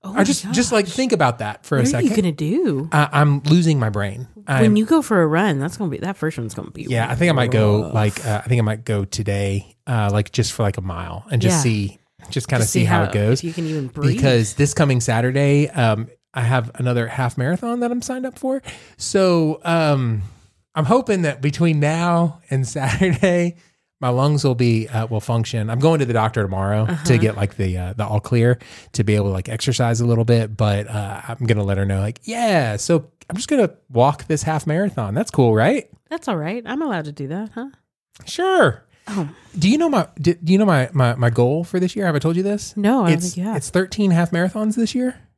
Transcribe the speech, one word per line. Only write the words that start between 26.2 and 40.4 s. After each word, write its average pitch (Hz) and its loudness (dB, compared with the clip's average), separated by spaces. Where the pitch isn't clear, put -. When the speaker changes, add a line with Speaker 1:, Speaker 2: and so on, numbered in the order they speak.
Speaker 2:
tomorrow 98 -2
Speaker 1:
Uh-huh. 160 -6
Speaker 2:
to 123 4
get, 110 0
like, 101 -4
the, 92 -2
uh, 90 -6
the 113 -4
all 104 -2
clear 120 2
to 117 -2
be 104 2
able 101 0
to, 101 -2
like, 95 -6
exercise 117 -2
a 120 0
little 117 2
bit. 113 0
But, 104 0
uh, 101 -6
I'm - -8
gonna 110 0
let 98 -2
her 98 -2
know, 98 -2
like, 104 -4
"Yeah, 196 0
so 160 0
I'm 170 -8
just 214 -8
gonna 247 2
walk 131 2
this 151 -2
half 156 -4
marathon." 151 -2
That's 170 -4
cool, 120 4
right? 160 2
Speaker 1:
That's 330 -8
all 214 -2
right. 185 -6
I'm 254 -6
allowed 202 -4
to 147 -10
do 147 -10
that, 190 -8
huh? 240 -10
Speaker 2:
Sure. 349 2
Speaker 1:
Oh. 196 -4
Speaker 2:
Do 170 4
you 269 4
know 330 2
my, 247 0
do, 170 0
do 165 -2